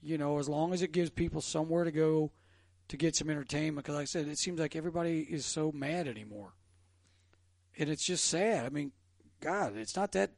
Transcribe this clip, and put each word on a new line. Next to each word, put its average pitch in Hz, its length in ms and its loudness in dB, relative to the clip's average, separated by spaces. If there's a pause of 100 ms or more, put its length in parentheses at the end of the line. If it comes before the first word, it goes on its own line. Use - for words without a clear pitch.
You 156 160 -2
know, 147 220 2
as 143 100 0
long 156 240 2
as 180 80 0
it 170 120 0
gives 170 180 2
people 160 300 0
somewhere 160 440 2
to 165 60 2
go 156 400 4 (580)
to 151 80 -8
get 160 200 2
some 151 140 0
entertainment, 147 560 -2
'cause 147 100 -2
like 147 60 0
I 139 40 -4
said, 151 220 -2
it 151 100 -4
seems 175 220 -2
like 156 160 -2
everybody 165 460 0
is 147 220 -4
so 156 280 0
mad 147 340 -2
anymore. 107 480 -10 (1200)
And 151 140 0
it's 151 140 -2
just 180 220 0
sad. 185 380 2
I 127 40 -4
mean, - 240 -4 (480)
God, 160 360 0
it's - 200 -8
not 196 160 0
that, 190 260 2